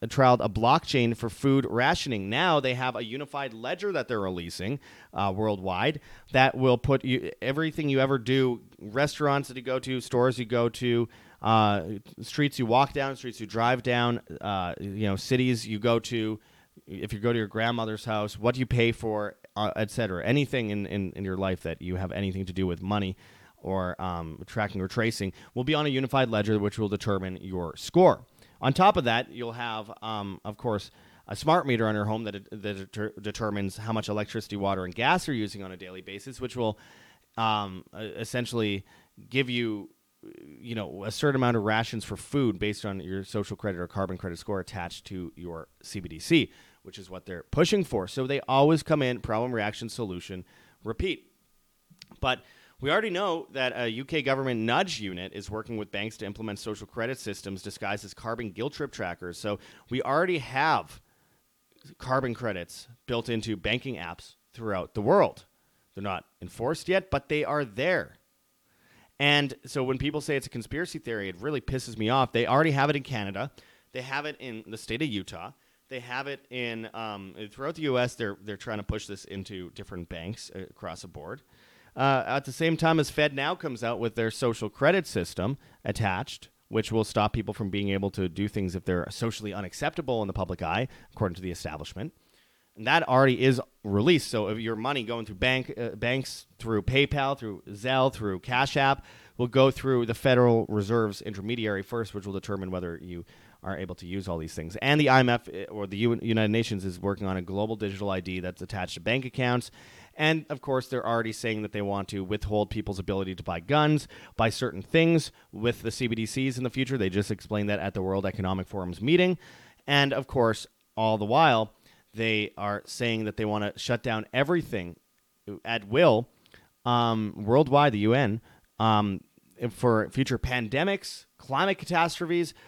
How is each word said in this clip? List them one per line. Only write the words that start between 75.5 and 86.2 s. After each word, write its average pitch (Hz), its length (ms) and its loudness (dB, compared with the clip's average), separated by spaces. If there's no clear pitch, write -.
They 127 120 -10
have 127 260 -6
it 139 240 -8
in, 117 440 -6
um, 101 420 -8
throughout 139 240 -8
the 156 60 -10
U 135 140 2
S. 123 200 0
They're, 101 260 -6
they're 101 140 -8
trying 107 220 -8
to 101 40 -6
push 107 240 -6
this 98 180 -12
into 95 460 -10
different 90 380 -12
banks, 90 440 -10
uh, 95 160 -12
across 87 340 -12
the 98 60 -16
board. 82 340 -14
Uh, 135 320 2
at 131 200 -2
the 135 60 -8
same 160 220 0
time 160 240 4
as 147 120 2
FedNow 147 480 0
comes 123 260 -6
out 113 160 -2
with 113 140 -2
their 113 160 0
social 113 400 -2
credit 170 360 2
system 98 520 -2
attached, 101 640 -2